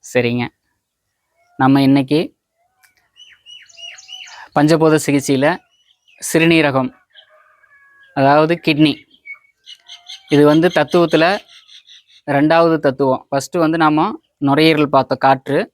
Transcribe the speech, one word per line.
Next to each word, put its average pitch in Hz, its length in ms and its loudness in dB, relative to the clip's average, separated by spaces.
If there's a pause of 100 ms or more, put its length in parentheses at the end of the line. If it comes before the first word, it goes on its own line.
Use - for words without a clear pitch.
(120)
சரிங்க. 120 340 -4 (1120)
நம்ம 135 280 2
இன்னைக்கு 139 320 0 (2250)
பஞ்சபூத 156 500 2
சிகிச்சையில 139 460 -2 (760)
சிறுநீரகம், 156 600 0 (1300)
அதாவது 151 340 2 (120)
கிட்னி, 151 260 2 (1400)
இது 143 60 4 (100)
வந்து 160 180 2 (100)
தத்துவத்துல 160 500 0 (1080)
ரெண்டாவது 160 500 2
தத்துவம். 131 420 -2
ஃபஸ்ட்டு 143 360 -4
வந்து 165 200 -2
நாம 156 220 0 (420)
நுரையீரல் 151 480 2
பார்த்த 131 300 -2
காற்று. 135 340 0 (120)